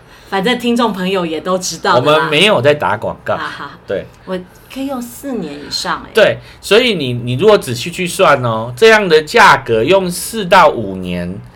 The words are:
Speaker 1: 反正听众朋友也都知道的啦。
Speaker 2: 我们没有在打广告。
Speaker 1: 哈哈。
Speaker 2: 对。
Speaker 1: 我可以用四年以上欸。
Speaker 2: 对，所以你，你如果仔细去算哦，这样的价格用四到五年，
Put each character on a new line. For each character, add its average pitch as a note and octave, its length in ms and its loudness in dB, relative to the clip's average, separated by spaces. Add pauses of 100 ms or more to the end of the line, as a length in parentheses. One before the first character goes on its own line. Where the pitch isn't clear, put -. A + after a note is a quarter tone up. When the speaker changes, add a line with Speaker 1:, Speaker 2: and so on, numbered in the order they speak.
(280)
Speaker 1:
反 G3 140 -2
正 A#3+ 160 0
听 A#3+ 160 0
众 A#3 180 0
朋 F#3 160 -4
友 F#3+ 160 -2
也 D#3+ 160 -4
都 F3+ 160 -2
知 F3+ 220 -8
道 F3+ 220 2
的 C#3+ 100 0
啦。 D3+ 60 4
Speaker 2:
我 D#3 40 2
们 C#3 100 -2
没 D#3 160 4
有 G3 140 2
在 C#3+ 140 4
打 G2+ 220 -2
广 F2+ 260 -6
告。 G#2 140 -4
Speaker 1:
哈 D#3 100 -8
哈。 D3 240 -12 (160)
Speaker 2:
对。 - 200 -6 (180)
Speaker 1:
我 F#3 120 -8 (360)
可 C4 80 -12
以 C4+ 60 -6
用 C4+ 140 -6
四 C4+ 340 -10
年 E3 200 -8
以 D3 160 -16
上 E3 280 -6
欸。 - 140 -16
Speaker 2:
对， D3+ 260 2 (220)
所 G#3 200 2
以 B3 140 0
你， C#3 180 -4
你 A#2+ 220 -4
如 D3+ 120 0
果 G#3+ 100 6
仔 C3+ 160 -4
细 E3+ 200 -6
去 F3+ 160 -6
算 D3+ 340 2
哦， A#2 320 -4
这 A3+ 140 4
样 A3 200 4
的 D#3 140 6
价 E3+ 360 6
格 A#2 260 0
用 F3+ 260 2
四 G#3 360 -8
到 F3 220 6
五 G2 280 -4
年， F2+ 420 -6 (180)